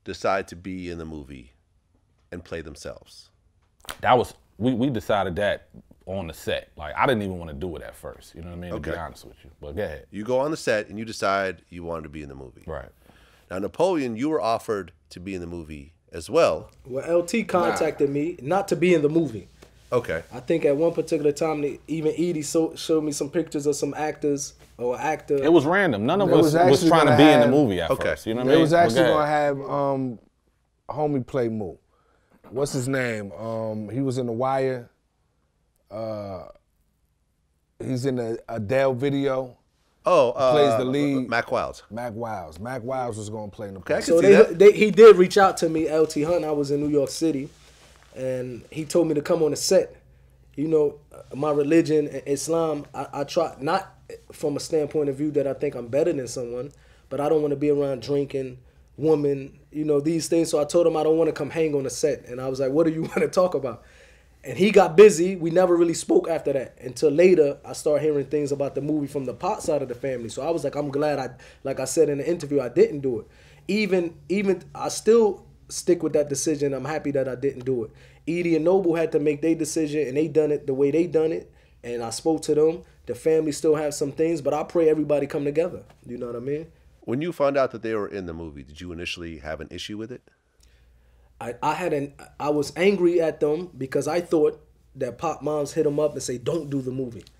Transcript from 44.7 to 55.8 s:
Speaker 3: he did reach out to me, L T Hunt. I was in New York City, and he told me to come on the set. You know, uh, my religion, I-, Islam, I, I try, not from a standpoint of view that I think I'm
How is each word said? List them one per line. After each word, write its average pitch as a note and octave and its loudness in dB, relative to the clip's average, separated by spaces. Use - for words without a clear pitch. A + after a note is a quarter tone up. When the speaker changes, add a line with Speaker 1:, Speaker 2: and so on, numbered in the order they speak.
Speaker 3:
he G#3 2
did G#3 12
reach F3+ 4
out F#3+ 6
to E3+ 0
me, D#3+ -2
L D#3 4
T D#3 -2
Hunt. D#3+ 0
I D#3 -4
was D3 -2
in C#3+ -2
New D3 -2
York C#3+ 0
City, D3+ -4
and B2+ -8
he D#3 -8
told D#3+ 2
me D#3 0
to D3 0
come E3+ 0
on D3+ 2
the C3+ -2
set. - 2
You D3+ -4
know, D3+ 2
uh, - -20
my D3 -2
religion, D3 2
I-, C3+ -10
Islam, D3+ -2
I, C3 -8
I C#3+ -6
try, D#3+ -2
not D#3+ -4
from D3 -6
a C3+ -6
standpoint D3+ -2
of C3+ -4
view D3+ -4
that C#3 0
I C3+ -2
think C#3+ -4
I'm A#2+ -12